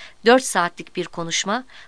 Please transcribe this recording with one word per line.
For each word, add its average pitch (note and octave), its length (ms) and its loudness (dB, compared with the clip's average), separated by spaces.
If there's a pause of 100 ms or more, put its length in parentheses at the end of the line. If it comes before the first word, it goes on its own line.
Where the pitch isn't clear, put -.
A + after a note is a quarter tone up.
(260)
dört B3+ 180 6
saatlik - 520 -4
bir F3 100 -4
konuşma, F#3+ 580 -4 (240)